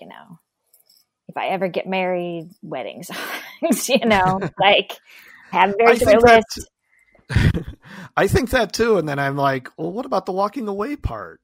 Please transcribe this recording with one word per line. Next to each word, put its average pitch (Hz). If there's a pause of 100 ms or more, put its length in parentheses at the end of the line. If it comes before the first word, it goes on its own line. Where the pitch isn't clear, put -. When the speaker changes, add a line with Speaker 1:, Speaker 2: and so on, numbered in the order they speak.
Speaker 1:
you 85
know, - (880)
if -
I 113
ever 190
get 180
married, 175 (120)
wedding 135
<laughs> -
songs, 320
you 240
know, 190 (100)
Speaker 2:
<laughs> -
Speaker 1:
like, 190 (520)
have 185
a 196
very 233
Speaker 2:
I 240
Speaker 1:
short 240
Speaker 2:
think 226
that 226 (140)
Speaker 1:
list. - (840)
Speaker 2:
t-, 160 (200)
<laughs> -
I 180
think 262
that 233
too, 220
and 156
then 143
I'm 139
like, 135
"Well, 165
what 247
about 226
the 202
walking 208
away 208
part?" 95